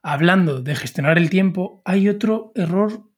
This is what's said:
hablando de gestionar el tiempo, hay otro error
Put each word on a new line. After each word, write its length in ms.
hablando 600
de 140
gestionar 420
el 100
tiempo, 560
hay 240
otro 460
error 480